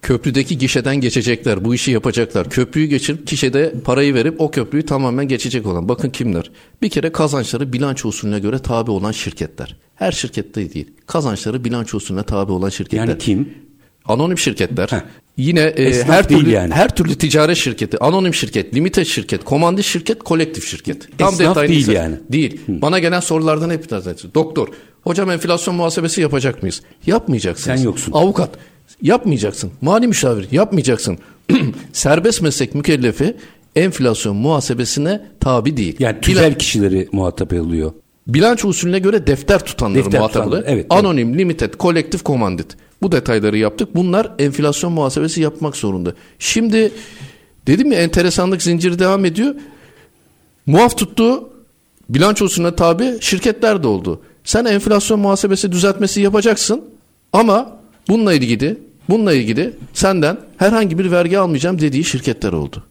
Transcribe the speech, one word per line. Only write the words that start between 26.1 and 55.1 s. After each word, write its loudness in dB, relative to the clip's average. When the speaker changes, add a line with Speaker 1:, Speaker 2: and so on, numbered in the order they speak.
Speaker 1:
yapacak -2
mıyız?" -6
Yapmayacaksınız. -2
Speaker 2:
Sen 2
yoksun. -4
Speaker 1:
Avukat, 2
yapmayacaksın. 0
Mali 2
müşavir, 0
yapmayacaksın. 0
<clears throat> 6
Serbest 2
meslek -2
mükellefi 0
enflasyon 0
muhasebesine 0
tabi 2
değil. -2
Speaker 2:
Yani 0
tüzel 4
Speaker 1:
Bilan- -2
Speaker 2:
kişileri 2
muhatap -2
alıyor. -2
Speaker 1:
Bilanço 2
usulüne 0
göre 2
defter 2
tutanların 0
Speaker 2:
Defter 2
Speaker 1:
muhatabı. 0
Speaker 2:
tutanları, -2
evet, 2
evet. -2
Speaker 1:
Anonim, 2
limited, 0
kolektif, 0
komandit. -2
Bu 0
detayları 2
yaptık. 0
Bunlar 0
enflasyon 0
muhasebesi -2
yapmak -4
zorunda. -4
Şimdi 2
dedim 4
ya, 2
enteresanlık 0
zinciri 0
devam 2
ediyor. 0
Muaf 4
tuttuğu 0
bilanço 2
usulüne 0
tabi 2
şirketler 0
de 0
oldu. -2
"Sen 0
enflasyon 2